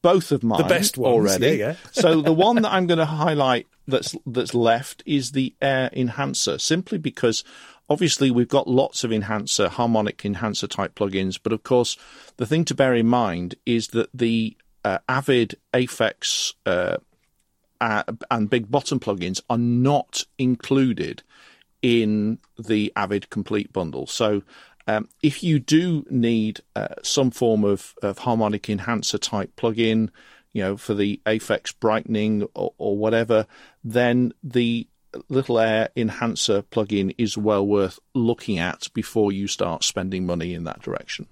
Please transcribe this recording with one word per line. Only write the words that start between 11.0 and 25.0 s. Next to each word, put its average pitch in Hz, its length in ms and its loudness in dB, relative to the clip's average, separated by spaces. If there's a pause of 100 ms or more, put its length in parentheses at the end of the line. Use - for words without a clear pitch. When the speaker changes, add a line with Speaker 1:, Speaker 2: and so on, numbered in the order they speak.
Speaker 1:
but 107 100 -2
of 110 120 -4
course 123 340 2 (400)
the 123 80 -2
thing 156 200 2
to 135 100 -4
bear 131 180 4
in 113 140 4
mind 92 480 0 (100)
is 117 240 0
that 117 240 -2
the, 113 420 -2 (300)
uh, 98 140 0 (100)
Avid, 127 460 2 (180)
Aphex, - 800 -2 (120)
uh, 90 320 0 (840)
uh, 110 220 0 (280)
and 110 180 0
Big 113 220 0
Bottom 135 280 -2
plugins 92 500 -4
are 117 80 0
not 120 680 0 (140)
included 127 880 0 (580)
in 110 580 2 (180)
the 107 380 0
Avid 101 340 -2
Complete 104 420 -4
bundle. 82 360 -6
So, 104 360 0 (440)
um, 107 220 -2 (120)